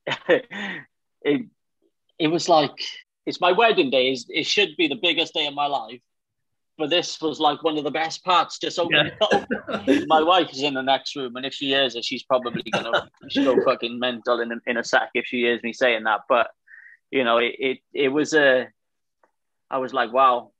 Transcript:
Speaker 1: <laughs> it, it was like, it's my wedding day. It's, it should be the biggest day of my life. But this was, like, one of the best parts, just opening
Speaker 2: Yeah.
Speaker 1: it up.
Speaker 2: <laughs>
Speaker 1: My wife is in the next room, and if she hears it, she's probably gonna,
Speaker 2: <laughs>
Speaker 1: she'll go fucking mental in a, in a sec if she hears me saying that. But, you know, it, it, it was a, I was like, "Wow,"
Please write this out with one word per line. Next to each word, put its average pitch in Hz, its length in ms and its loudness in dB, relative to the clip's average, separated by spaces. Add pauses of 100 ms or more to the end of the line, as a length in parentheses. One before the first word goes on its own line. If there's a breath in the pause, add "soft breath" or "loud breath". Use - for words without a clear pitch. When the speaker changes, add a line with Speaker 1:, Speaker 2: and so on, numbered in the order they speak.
Speaker 1:
<laughs> - 200 -6
it, 165 1120 -2 (800)
it 160 80 0
was 165 220 0
like, 156 240 4 (520 loud breath)
it's - 160 -8
my 180 100 4
wedding 185 380 4
day. 131 220 2
It's, 123 180 -6
it 151 160 -4
should 180 320 0
be 170 100 2
the 139 80 -4
biggest 165 380 -2
day 151 140 -4
of 143 60 -8
my 143 140 -2
life. 120 320 -6 (800)
But 156 120 -4
this 160 320 -2
was, 160 180 -4
like, 147 240 0
one 156 140 0
of 147 60 -4
the 143 80 -4
best 160 320 -6
parts, 175 340 0
just 160 220 -4
opening 165 320 2 (100)
Speaker 2:
Yeah. 214 80 4
Speaker 1:
it - 640 -2
up. 151 160 2
Speaker 2:
<laughs> - 0 -
Speaker 1:
My 156 160 4
wife 175 280 4
is 135 120 -6
in 143 100 -2
the 131 80 -4
next 135 340 -2
room, 127 200 -8
and 127 100 -8
if 135 80 -8
she 139 140 -8
hears 135 280 2
it, 117 80 -8
she's 120 200 -6
probably 120 480 -2
gonna, 117 360 -2 (120)
Speaker 2:
<laughs> 135 100 -20
Speaker 1:
she'll 135 280 2
go 120 60 4
fucking 120 360 -2
mental 120 400 -2
in 117 120 -4
a, 117 40 -6 (100)
in 120 120 -2
a 117 60 -2
sec 110 300 0
if 117 140 -2
she 123 140 -4
hears 120 200 0
me 117 120 -6
saying 113 320 0
that. 107 220 0
But, 120 200 2 (640 loud breath)
you 135 120 0
know, 117 140 2
it, 120 220 0
it, 131 180 -2 (160)
it 135 160 0
was 147 240 -2
a, 131 340 4 (1000)
I 135 80 -4
was 127 160 -6
like, 123 180 -2
"Wow," 123 480 4